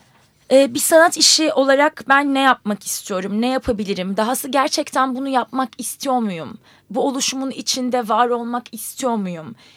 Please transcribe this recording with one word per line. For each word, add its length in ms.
e, 220
bir 40
sanat 380
işi 360
olarak 560
ben 260
ne 60
yapmak 460
istiyorum, 540
ne 80
yapabilirim? 680
Dahası 320
gerçekten 680
bunu 120
yapmak 400
istiyor 400
muyum? 400
Bu 160
oluşumun 440
içinde 580
var 200
olmak 460
istiyor 420
muyum? 380